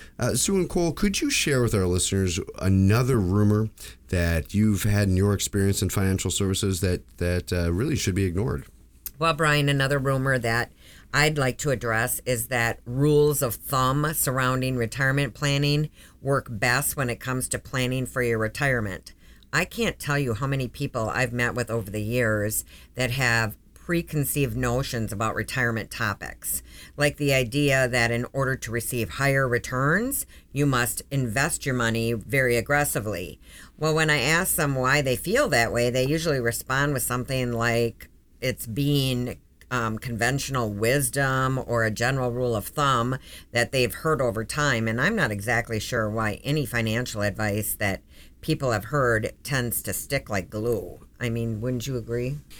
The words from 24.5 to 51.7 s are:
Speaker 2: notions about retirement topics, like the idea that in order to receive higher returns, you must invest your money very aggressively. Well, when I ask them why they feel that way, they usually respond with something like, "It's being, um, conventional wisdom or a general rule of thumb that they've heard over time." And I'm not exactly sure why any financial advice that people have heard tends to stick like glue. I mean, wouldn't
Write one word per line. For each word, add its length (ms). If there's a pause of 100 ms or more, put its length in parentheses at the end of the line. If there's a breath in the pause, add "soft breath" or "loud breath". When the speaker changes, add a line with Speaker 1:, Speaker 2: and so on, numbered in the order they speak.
Speaker 2:
notions 560
about 220
retirement 560
topics, 720 (340 loud breath)
like 220
the 160
idea 540
that 220
in 220
order 240
to 140
receive 400
higher 360
returns, 760 (280 loud breath)
you 120
must 460
invest 560
your 80
money 400
very 420
aggressively. 840 (380 loud breath)
Well, 180
when 140
I 120
ask 340
them 220
why 260
they 140
feel 320
that 240
way, 180
they 160
usually 340
respond 540
with 80
something 500
like, 560 (320)
"It's 260
being, 720 (320)
um, 280
conventional 720
wisdom 960
or 180
a 60
general 400
rule 240
of 120
thumb 520 (340 loud breath)
that 200
they've 220
heard 260
over 240
time." 420
And 140
I'm 160
not 140
exactly 500
sure 300
why 340
any 220
financial 560
advice 540
that 260 (400 loud breath)
people 300
have 140
heard 460 (100)
tends 400
to 100
stick 360
like 220
glue. 500 (200)
I 100
mean, 300
wouldn't 260